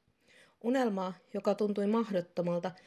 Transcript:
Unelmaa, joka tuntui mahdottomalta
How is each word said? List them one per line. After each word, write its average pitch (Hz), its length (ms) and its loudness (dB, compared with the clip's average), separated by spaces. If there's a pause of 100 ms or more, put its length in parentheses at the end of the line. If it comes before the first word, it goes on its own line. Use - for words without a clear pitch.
(640)
Unelmaa, 214 500 0 (200)
joka 202 200 0
tuntui 202 320 0
mahdottomalta 180 840 0 (160)